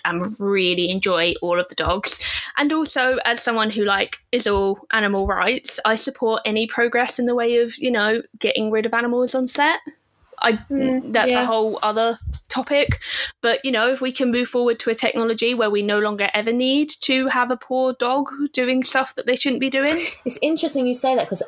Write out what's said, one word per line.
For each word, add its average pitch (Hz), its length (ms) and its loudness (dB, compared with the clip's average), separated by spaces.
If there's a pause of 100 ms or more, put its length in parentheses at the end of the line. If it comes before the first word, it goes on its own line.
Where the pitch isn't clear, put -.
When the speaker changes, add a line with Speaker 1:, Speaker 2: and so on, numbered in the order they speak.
Speaker 1:
and 170 200 -2 (140)
really 180 520 0
enjoy 180 520 0
all 175 160 0
of 180 100 -2
the - 60 -20
dogs. 175 460 -2 (360)
And 294 160 4
also, 269 520 0
as 233 180 -2
someone 220 280 0
who, 208 140 -2
like, 196 340 -2 (120)
is 240 160 0
all 196 320 0 (140)
animal 202 340 2
rights, 196 580 0
I 220 120 4
support 220 480 0
any 220 240 0
progress 240 500 0
in 240 80 2
the 240 80 2
way 240 220 2
of, 233 220 2
you 254 120 0
know, 220 320 2 (160)
getting 214 320 0
rid 220 160 0
of 226 80 -4
animals 240 400 0
on 262 140 0
set. 302 320 0 (640)
I, 233 100 4 (180)
Speaker 2:
Mm, 262 420 0
Speaker 1:
that's 226 180 4
a 247 40 4
Speaker 2:
yeah. 247 100 2
Speaker 1:
whole 220 380 0
other 226 360 2 (300)
topic. 285 500 0 (440)
But, 233 200 2
you 262 80 -2
know, 233 220 2
if 262 80 -4
we 262 100 -2
can 254 200 0
move 240 180 0
forward 240 320 2
to - 80 -4
a 226 60 2
technology 226 580 0
where 226 160 0
we 208 140 0
no 208 160 0
longer 208 340 0
ever 214 180 0
need 262 380 2 (140)
to 262 240 2
have 247 240 0
a 247 80 -2
poor 262 340 0
dog 254 380 0 (240)
doing 254 280 2
stuff 262 340 -2
that - 100 -6
they 254 100 0
shouldn't 254 240 0
be 269 80 0
doing. 285 320 0 (240)
Speaker 2:
It's - 160 -2
interesting 294 460 0
you 247 80 0
say 262 200 0
that, 196 140 0
'cause 185 200 -4